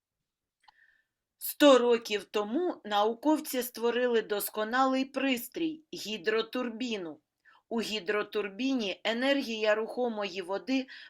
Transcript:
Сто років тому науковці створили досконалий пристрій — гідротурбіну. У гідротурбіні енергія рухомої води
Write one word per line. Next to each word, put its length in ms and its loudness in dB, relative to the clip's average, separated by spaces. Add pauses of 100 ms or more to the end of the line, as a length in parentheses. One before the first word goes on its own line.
(1400)
Сто 400 6
років 460 2
тому 600 -2
науковці 800 0
створили 600 0
досконалий 840 0
пристрій — 800 -4 (100)
гідротурбіну. 1300 -4 (520)
У 80 0
гідротурбіні 1200 -2
енергія 720 0
рухомої 680 -4
води 440 -2 (240)